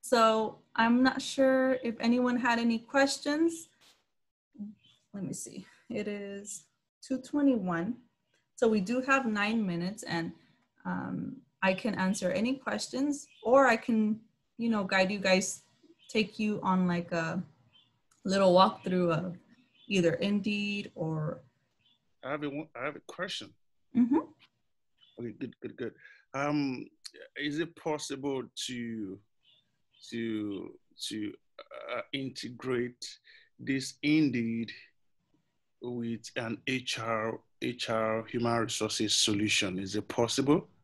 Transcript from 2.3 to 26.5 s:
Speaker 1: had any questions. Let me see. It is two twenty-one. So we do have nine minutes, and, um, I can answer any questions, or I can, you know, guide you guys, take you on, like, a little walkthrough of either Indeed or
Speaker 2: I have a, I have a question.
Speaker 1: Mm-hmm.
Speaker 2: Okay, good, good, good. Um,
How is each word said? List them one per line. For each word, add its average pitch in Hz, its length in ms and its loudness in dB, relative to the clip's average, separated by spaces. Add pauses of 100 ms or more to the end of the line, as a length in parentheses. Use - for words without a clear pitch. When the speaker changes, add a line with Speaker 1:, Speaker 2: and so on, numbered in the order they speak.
Speaker 1:
had 240 220 2
any 233 200 2
questions. 285 880 2 (1500)
Let 196 100 -8
me - 80 -6
see. - 340 -12 (240)
It 208 180 -4
is 202 560 -10 (380)
two 254 160 -4
twenty-one. 226 800 0 (600)
So 233 120 4
we 220 120 4
do 233 200 -2
have 262 260 2
nine 214 400 0
minutes, 175 380 -4
and, 170 280 -4 (520)
um, 180 520 -6 (260)
I 190 120 4
can 202 220 -4
answer 190 340 0
any 240 240 0
questions, 269 720 -4 (160)
or 269 240 6
I 233 100 6
can, 220 440 2 (360)
you 233 120 -2
know, 208 160 2
guide 190 260 2
you 208 80 -2
guys, 190 440 2 (460)
take 220 300 0
you 214 240 0
on, 185 240 4
like, 175 260 0
a 165 300 -2 (840)
little 190 280 6
walkthrough 180 600 4
of 170 240 -2 (520)
either 175 260 4
Indeed 208 800 -2
or 156 460 -4 (840)
Speaker 2:
I 127 60 -8
have 147 140 -6
a, 143 60 -4 (240)
I 120 100 -8
have 147 120 -6
a - 40 -14
question. - 520 -10 (440)
Speaker 1:
Mm-hmm. 247 220 4 (1000)
Speaker 2:
Okay, 117 200 -8
good, 127 220 -10
good, 117 160 -14
good. 120 180 -10 (400)
Um, 143 520 -2 (500)